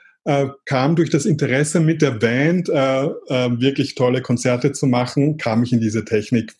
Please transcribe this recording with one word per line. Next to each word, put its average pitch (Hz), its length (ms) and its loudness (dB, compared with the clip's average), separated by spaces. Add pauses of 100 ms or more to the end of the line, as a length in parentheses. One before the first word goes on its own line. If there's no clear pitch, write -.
(260)
äh, 139 220 0 (180)
kam 139 300 0
durch 160 140 2
das 147 160 0
Interesse 151 540 0
mit 156 220 0
der 139 100 4
Band, 127 560 0
äh, 135 380 0
äh, 123 560 -2
wirklich 131 340 0
tolle 127 260 2
Konzerte 123 520 0
zu - 120 -4
machen, 135 520 0
kam 117 260 0
ich 117 80 -4
in 120 80 4
diese 110 240 0
Technik, 110 560 -2